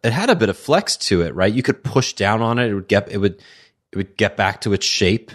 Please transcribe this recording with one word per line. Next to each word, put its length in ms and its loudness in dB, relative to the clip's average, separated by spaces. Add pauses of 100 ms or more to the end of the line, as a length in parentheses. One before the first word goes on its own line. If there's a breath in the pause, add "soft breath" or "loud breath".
it 100 0
had 180 0
a 60 4
bit 120 0
of 80 -2
flex 400 -2
to 260 0
it, 120 -4
right? 180 2
You 100 -2
could 220 -2
push 280 0
down 300 0
on 160 0
it. 120 0
It 40 -2
would 140 -8
get, 220 0
it 80 -4
would, 240 -2 (500 loud breath)
it 40 -10
would 200 -8
get 200 0
back 260 0
to 100 0
its 140 0
shape. 480 0